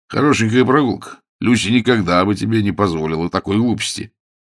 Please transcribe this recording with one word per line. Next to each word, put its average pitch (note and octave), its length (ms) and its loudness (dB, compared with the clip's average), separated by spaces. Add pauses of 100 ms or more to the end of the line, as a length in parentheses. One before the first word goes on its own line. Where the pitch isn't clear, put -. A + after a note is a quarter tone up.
Хорошенькая B2 580 2
прогулка. B2+ 540 0 (200)
Люси G#2+ 300 0
никогда G#2+ 560 2
бы G2+ 100 0
тебе A2 260 -2
не G2+ 100 0
позволила E2 580 -2
такой F#2+ 280 -2
глупости». A2 540 -4 (340)